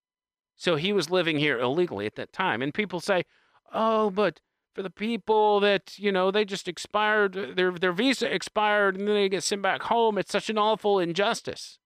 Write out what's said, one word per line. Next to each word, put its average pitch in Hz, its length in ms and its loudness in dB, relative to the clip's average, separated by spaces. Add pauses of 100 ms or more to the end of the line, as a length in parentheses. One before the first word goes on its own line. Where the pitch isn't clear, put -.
(540)
So 175 220 0
he 175 160 -2
was 170 180 0
living 170 280 2
here 143 200 0
illegally 123 480 -2
at 104 100 -8
that - 160 -14
time. 156 280 -2
And 143 140 -4
people 180 260 -6
say, 180 240 0 (480)
"Oh, 220 380 0
but 190 300 -2 (340)
for - 80 -10
the 190 80 -10
people 214 720 0
that, 202 380 0
you 202 140 0
know, 185 180 2
they 208 140 2
just 190 240 -8
expired, 202 880 -2
their, 180 160 4
their 180 200 0
visa 233 400 0
expired 208 640 2
and 202 120 -4
then 208 60 2
they 202 140 2
get 185 140 -2
sent 202 200 -4
back 190 220 0
home, 226 340 2
it's 180 120 -4
such 202 200 -4
an 220 80 -2
awful 208 400 2
injustice." 175 880 -4